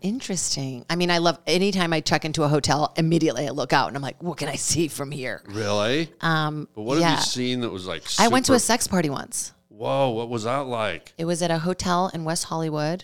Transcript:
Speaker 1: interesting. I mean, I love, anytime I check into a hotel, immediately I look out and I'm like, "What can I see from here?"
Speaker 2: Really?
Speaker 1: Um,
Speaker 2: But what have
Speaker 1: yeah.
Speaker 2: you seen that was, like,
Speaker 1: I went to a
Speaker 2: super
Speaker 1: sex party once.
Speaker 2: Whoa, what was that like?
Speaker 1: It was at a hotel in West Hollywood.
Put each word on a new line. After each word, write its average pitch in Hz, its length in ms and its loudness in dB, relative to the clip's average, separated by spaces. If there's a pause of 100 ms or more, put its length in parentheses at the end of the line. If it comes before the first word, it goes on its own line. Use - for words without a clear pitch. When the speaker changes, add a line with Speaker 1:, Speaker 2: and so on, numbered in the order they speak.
Speaker 1:
interesting. 165 880 -4
I 165 60 -2
mean, 175 160 2
I 175 60 4
love, 170 280 2
anytime 180 460 2
I 165 80 2
check 156 240 0
into 156 200 0
a 147 40 4
hotel, 147 480 2
immediately 160 520 2
I 127 40 -4
look 131 220 -2
out 131 160 4
and 123 80 -8
I'm 139 60 -6
like, - 200 -8
"What 170 140 -6
can 143 100 -4
I - 80 -6
see 147 320 0
from 139 240 -8
here?" 127 360 -8
Speaker 2:
Really? 107 640 0 (120)
Speaker 1:
Um, 151 520 0
Speaker 2:
But 107 100 -10
what 120 160 -2
have - 20 4
Speaker 1:
yeah. 165 160 4
Speaker 2:
you 147 60 0
seen 127 380 -2
that 117 80 -2
was, 92 160 -6
like, 85 180 -6 (140)
Speaker 1:
I 220 120 6
went 247 160 4
to 269 80 6
a 240 60 6
Speaker 2:
super - 140 0
Speaker 1:
sex 247 140 0
party 175 220 0
once. - 420 -8 (160)
Speaker 2:
Whoa, 131 440 0
what 117 180 -2
was 117 160 -2
that 131 220 -2
like? 110 500 -4
Speaker 1:
It 165 80 -4
was 165 160 0
at 170 100 0
a 165 80 2
hotel 180 540 0
in 165 100 -6
West 160 220 -2
Hollywood. 160 580 -2